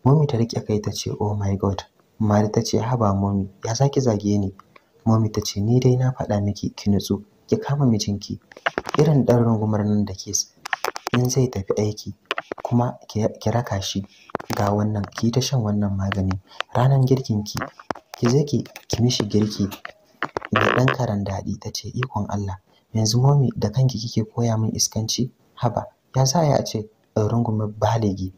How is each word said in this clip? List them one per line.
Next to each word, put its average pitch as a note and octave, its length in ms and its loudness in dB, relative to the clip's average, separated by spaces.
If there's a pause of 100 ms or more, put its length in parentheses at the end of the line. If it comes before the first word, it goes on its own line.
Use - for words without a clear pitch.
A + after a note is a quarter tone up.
Mummy C#3+ 240 6
ta A2+ 100 -2
rike A#2 280 -2
kai G#2+ 140 -2
ta G#2 120 -4
ce, - 280 -6
"Oh G#2 160 -2
my G2 200 0
God." G2 280 -2 (360)
Mari G#2+ 300 2
ta A#2+ 120 2
ce, A2+ 180 -2
"Haba A2+ 340 0
Mummy, G2 360 0 (160)
ya A2+ 80 -2
za C#3 160 2
ki C#3 120 0
zage G#2 380 2
ni?" F#2+ 140 -2 (520)
Mummy A2 240 2
ta G#2+ 120 -4
ce, - 200 -6
"Ni A#2+ 180 2
dai B2+ 180 4
na B2+ 140 0
faɗa G#2 300 -2
miki G2+ 340 -4
ki - 140 -2
nutsu, G2 340 0 (240)
ki - 100 2
kama C#3+ 280 -2
mijinki. G#2 540 0 (580)
Irin D3 280 4
ɗan A#2+ 180 4
rungumar G#2+ 420 2
nan G#2 200 2
da G2 80 -8
ke - 180 -12
s-, - 180 -4 (640)
in B2 160 2
zai B2+ 200 2
tafi - 280 -4
aiki, G#2 360 -2 (500)
kuma A#2+ 340 0 (100)
ki, G#2+ 200 -2 (120)
ki G#2+ 120 0
raka G#2+ 300 -2
shi. G2 240 -6 (500)
Ga G2+ 160 0
wannan, G#2 320 0 (120)
ki A#2 160 0
ta B2+ 100 2
shan B2+ 200 0
wannan G#2 340 0
magani. F#2+ 440 0 (340)
Ranan C3 320 4
girkinki, A2+ 540 0 (580)
ki A#2+ 120 0
je C#3+ 160 4
ki, A#2+ 180 -2 (240)
ki - 160 -2
mishi B2 240 2
girki G#2 400 0 (840)
mai - 240 2
ɗan B2+ 200 4
karan A2+ 280 -2
daɗi." G2 360 -6
Ta G#2+ 140 -10
ce, - 200 -10
"Ikon A#2 360 -4
Allah, G2 280 -4 (360)
yanzu A2 280 2
Mummy C#3 340 4
da G#2+ 140 -2
kanki B2 300 0
kike A#2 240 -2 (100)
koya A#2 240 0
min A2 180 0
iskanci? A2+ 540 -2 (260)
Haba, G#2+ 300 -2 (300)
ya C3 100 4
za E3+ 140 2
a D#3+ 60 4
yi C#3 80 4
a - 100 2
ce - 140 -6 (400)
in G#2+ 120 2
rungume A2 380 0
baligi? G#2+ 720 0